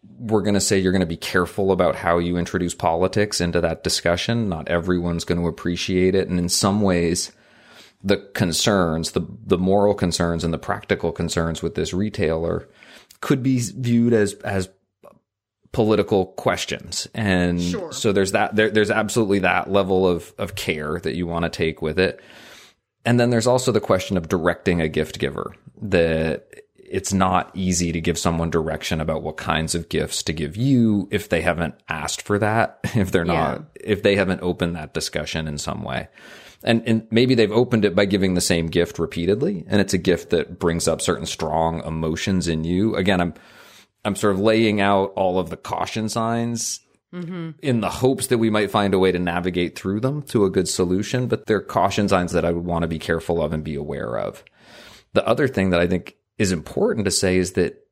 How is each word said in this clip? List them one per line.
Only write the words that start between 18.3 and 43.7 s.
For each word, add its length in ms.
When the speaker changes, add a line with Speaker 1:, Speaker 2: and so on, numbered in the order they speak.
Speaker 1:
that, 240
there, 140
there's 220
absolutely 480
that 320
level 360
of, 300
of 180
care 480
that 120
you 120
wanna 220
take 320
with 180
it. 220
And 160
then 100
there's 180
also 240
the 100
question 360
of 120
directing 520
a 60
gift 320
giver, 340
that 680
it's 360
not 420
easy 360
to 80
give 180
someone 320
direction 520
about 200
what 160
kinds 380
of 140
gifts 340
to 100
give 220
you 560
if 180
they 120
haven't 340
asked 320
for 180
that, 420
<laughs> 20
if 160
they're 140
not, 340
Speaker 2:
Yeah. 240
Speaker 1:
if 200
they 120
haven't 280
opened 320
that 180
discussion 540
in 100
some 260
way. 240
And, 240
and 240
maybe 240
they've 160
opened 340
it 100
by 100
giving 280
the 80
same 260
gift 300
repeatedly, 720
and 140
it's 120
a 60
gift 300
that 280
brings 300
up 140
certain 240
strong 600
emotions 600
in 160
you. 320
Again, 240
I'm, 140